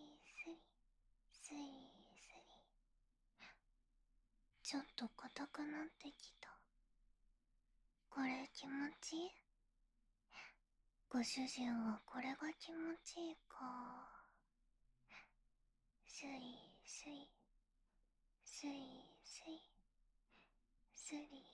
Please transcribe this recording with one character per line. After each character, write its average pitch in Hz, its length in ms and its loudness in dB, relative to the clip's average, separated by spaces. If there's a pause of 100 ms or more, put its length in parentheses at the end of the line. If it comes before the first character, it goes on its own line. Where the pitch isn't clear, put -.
(360)
ス 330 80 0
リ、 330 160 -4 (720)
ス - 220 -8
リ - 20 0 (560)
ス - 220 -18
リ。 - 280 -16 (2000)
ち - 140 4
ょ 277 40 8
っ - 140 -4
と 233 220 4
硬 285 300 -2
く - 160 -2
な 302 220 4
っ - 20 0 (120)
て 285 140 -4
き - 280 -12
た。 - 100 -10 (1600)
こ 269 100 2
れ 262 320 6
気 - 140 -6
持 277 60 0 (280)
ち - 160 0
い 339 100 4
い？ 370 40 -2 (1800)
ご 247 120 8
主 262 240 6
人 247 260 6
は 226 320 6
こ - 140 -4
れ 262 160 4
が 311 240 2
気 - 120 -6
持 330 320 4
ち - 160 -4 (100)
い - 40 2
い 320 40 -4 (120)
か。 247 640 -4 (1900)
ス - 220 -6
リ - 20 0 (560)
ス - 220 -8
リ。 285 240 -6 (1120)
ス - 220 -6
リ 277 60 2 (520)
ス - 220 -12
リ。 320 160 -6 (1300)
ス - 200 -6
リ 285 400 -4